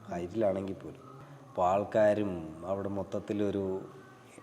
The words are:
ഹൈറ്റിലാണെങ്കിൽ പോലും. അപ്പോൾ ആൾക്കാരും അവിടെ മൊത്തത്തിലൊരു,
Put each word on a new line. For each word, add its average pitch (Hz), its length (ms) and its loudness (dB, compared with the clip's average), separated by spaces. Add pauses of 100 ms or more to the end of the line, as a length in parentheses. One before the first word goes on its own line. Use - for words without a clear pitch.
(100)
ഹൈറ്റിലാണെങ്കിൽ 95 640 0
പോലും. - 280 -12 (460)
അപ്പോൾ 90 200 2
ആൾക്കാരും 98 1000 4
അവിടെ 98 220 -2
മൊത്തത്തിലൊരു, 98 920 0 (640)